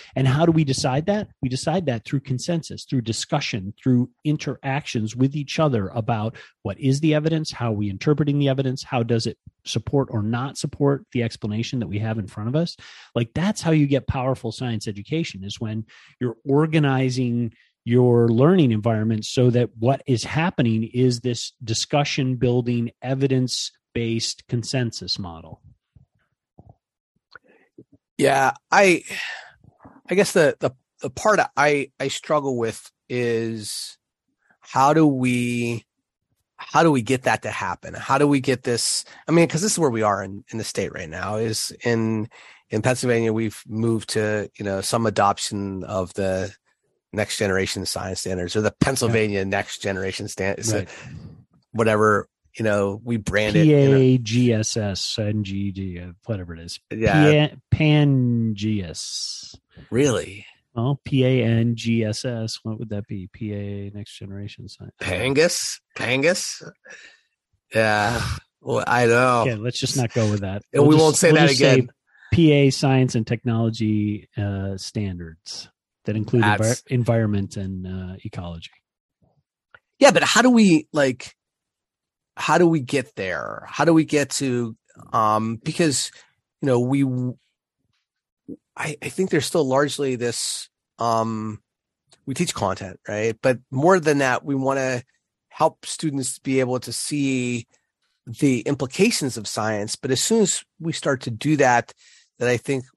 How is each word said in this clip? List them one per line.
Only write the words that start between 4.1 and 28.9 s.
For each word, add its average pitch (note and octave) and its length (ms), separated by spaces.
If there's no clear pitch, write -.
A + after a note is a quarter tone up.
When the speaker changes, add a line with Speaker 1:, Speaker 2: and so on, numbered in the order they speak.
Speaker 1:
interactions C3+ 920
with C3+ 220
each C#3+ 200
other B2+ 300
about A2 480
what G2+ 180
is C3+ 180
the D#3 140
evidence, D#3 380
how A#2+ 200
are G#2 60
we G#2 120
interpreting C#3+ 500
the C#3 100
evidence, C3 340
how B2 200
does A2+ 220
it A2+ 120
support - 460
or A2 100
not A#2+ 360
support C#3 560
the A#2+ 100
explanation A2+ 560
that G#2+ 80
we G2+ 120
have A2 200
in G2 80
front G#2+ 220
of C3+ 80
us? E3+ 180
Like, - 180
that's F#3 280
how E3 100
you D3+ 160
get C#3 180
powerful B2+ 460
science A#2 340
education, G2+ 600
is - 160
when A2 240
you're B2 160
organizing C3+ 1080
your A#2+ 440
learning C#3 420
environment A2 540
so B2 240
that A#2+ 280
what A#2 280
is B2 180
happening A#2+ 720
is B2+ 260
this A#2+ 320
discussion C3 760
building, A#2+ 520
evidence-based B2+ 1500
consensus A#2 720
model. E2 420
Speaker 2:
Yeah, C3+ 360
I, F#3 320